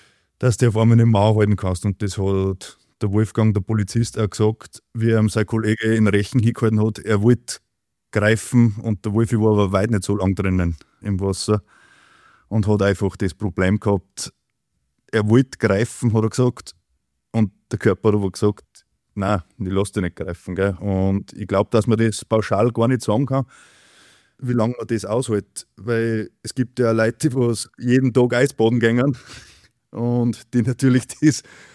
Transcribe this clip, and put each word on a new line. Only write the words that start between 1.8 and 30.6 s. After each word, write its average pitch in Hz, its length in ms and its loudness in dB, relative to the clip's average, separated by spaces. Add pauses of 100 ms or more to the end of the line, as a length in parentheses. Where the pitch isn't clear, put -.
Und 98 160 -4
das 101 160 -6
hat 95 600 -4 (240)
der 104 120 -2
Wolfgang, 110 400 0
der 101 80 0
Polizist, 110 580 -4
auch 107 100 0
gesagt, - 540 -4 (100)
wie 113 180 0
ihm 110 180 2
sein 107 160 0
Kollege 110 500 0
in 110 120 4
Rechen 101 340 0
hingehalten 110 440 0
hat, 110 140 -4
er 104 220 0
wollte - 380 2 (520)
greifen 110 680 2
und 110 240 -6
der 107 80 -4
Wolfi 113 260 0
war 107 140 4
aber 104 180 2
weit 101 200 0
nicht 101 120 0
so 101 140 -2
lang 98 180 0
drinnen 92 400 -2 (260)
im 98 200 -4
Wasser 98 400 -2 (880)
und 104 180 -2
hat 104 140 2
einfach 98 340 0
das 92 180 -4
Problem 95 460 -2
gehabt, - 540 -4 (800)
er 107 180 0
wollte 131 280 2
greifen, 107 560 -2
hat 110 100 2
er 110 60 -2
gesagt, - 460 -4 (560)
und 110 200 0 (200)
der 104 80 -4
Körper 110 300 2
hat 104 60 4
aber 98 160 -2
gesagt, - 540 -4 (280)
„Nein, 98 280 -2 (160)
ich 92 120 -6
lass 98 240 -2
dich 101 100 -2
nicht 87 140 -8
greifen“, 85 380 -10
gell? 95 260 -2
Und 98 500 -2
ich 98 160 -12
glaub, 101 240 -2
dass 110 160 2
man 113 100 2
das 113 280 -2
pauschal 110 460 0
gar 117 180 0
nicht 127 140 -2
sagen 113 220 -2
kann, 131 200 -2 (920)
wie 123 140 -6
lange 120 260 0
man 110 100 -10
das 113 180 -4
aushält, 107 600 -4 (120)
weil 113 520 -4 (140)
es - 100 -12
gibt - 260 -4
ja 117 120 4
Leute, 113 380 0
die 123 60 -2
was 120 420 -2
jeden 127 360 2
Tag 123 200 4
Eisbaden 120 480 2
gängen 123 360 2 (760)
und 120 600 -4
die 123 80 2